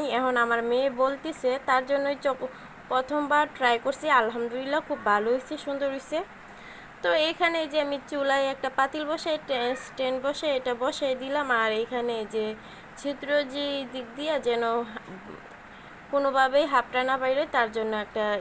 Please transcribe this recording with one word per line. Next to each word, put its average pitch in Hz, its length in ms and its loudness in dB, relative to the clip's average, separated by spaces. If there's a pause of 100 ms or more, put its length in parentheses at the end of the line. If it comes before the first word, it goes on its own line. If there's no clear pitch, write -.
এখন 254 280 2
আমার 233 260 4
মেয়ে 247 260 2
বলতেছে, 262 760 0
তার 262 200 2
জন্যই 277 300 0
চকো-, 262 380 -2 (340)
প্রথমবার 294 680 2
ট্রাই 240 240 4
করছি। 277 300 -2
আলহামদুলিল্লাহ, 240 800 2
খুব 285 180 -2
ভালো 208 260 4
হইছে, 262 260 -2
সুন্দর 277 340 -2
হইছে। 277 280 -4 (800)
তো - 120 2
এখানে 330 540 2
যে 285 140 -4
আমি 285 160 0 (100)
চুলায় 277 400 2
একটা 269 220 -4
পাতিল 277 360 0
বসাই, 311 320 -2 (100)
টে-, 247 280 0
স্ট্যান্ড 262 480 -2
বসাই, 285 320 0
এটা 254 180 -2
বসাই 262 420 0
দিলাম। 277 360 -2
আর 226 200 2
এখানে 233 440 -2 (160)
যে 220 140 0 (520)
ছিদ্র 277 320 -6 (140)
যে 277 220 -4 (260)
দিক 254 140 -8 (100)
দিয়া 302 240 -2
যেন 233 240 2 (1500)
কোনোভাবেই 277 540 4
হাফটা 254 380 2
না 262 140 2
বাইরে, 262 340 2
তার 233 200 2
জন্য 220 240 -2
একটা 214 300 -2 (160)